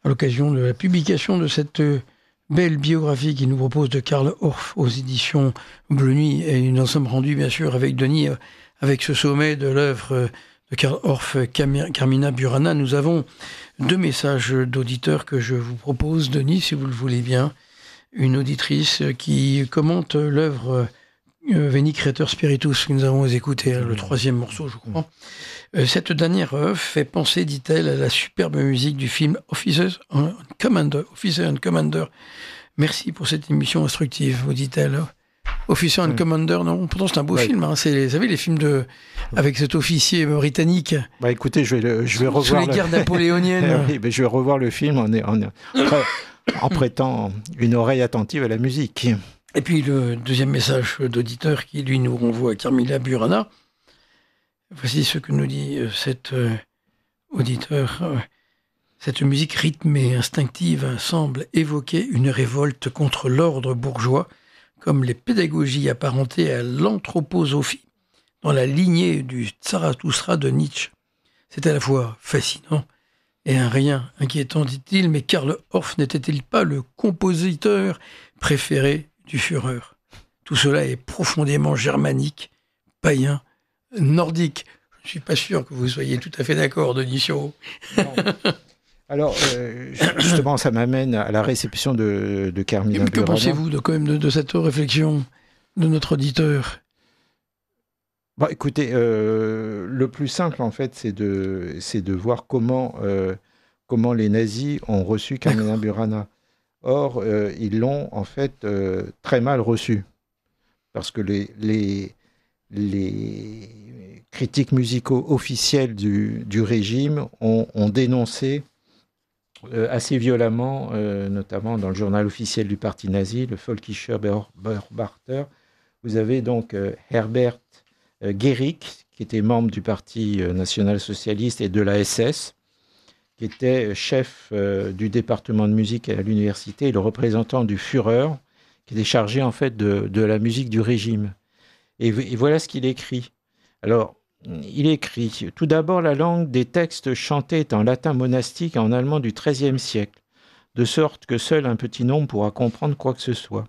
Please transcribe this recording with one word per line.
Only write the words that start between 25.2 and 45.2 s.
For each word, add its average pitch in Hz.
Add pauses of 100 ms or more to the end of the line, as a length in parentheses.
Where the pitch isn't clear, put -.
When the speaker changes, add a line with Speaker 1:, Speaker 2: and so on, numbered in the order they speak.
Speaker 1:
Euh, « 135
Cette 151
dernière 165
œuvre 160
fait -
penser, 160
dit-elle, 156
à 139
la 135
superbe 156
musique 139
du 131
film 156 (120)
Officer 175 (200)
and 156 (260)
Commander, 156 (100)
Officer 175
and 151
Commander. 160 (720)
Merci -
pour 151
cette -
émission 147
instructive », 135
vous 143
dit-elle. 139 (640)
Officer 160
and 165
Speaker 2:
Mmh. 117
Speaker 1:
Commander, 160
non ? 170
Pourtant, 185
c'est 170
un 143
beau 160
Speaker 2:
Ouais. 123
Speaker 1:
film, 175
hein. 156
C'est, 143
vous 127
savez, 185
les 180
films 165
de, 147 (480)
avec 139
cet 139
officier 160
britannique. 151 (260)
Speaker 2:
Bah, 120
écoutez, 135
je 113
vais 117
le, 117
je 117
vais 131
Speaker 1:
Sous 131
Speaker 2:
revoir 135
Speaker 1:
les -
Speaker 2:
le 139
Speaker 1:
guerres 170
napoléoniennes. 170
Speaker 2:
<laughs> 131
Oui, 143
mais 117
je 127
vais 123
revoir 131
le 127
film 143
en, 117
en, 107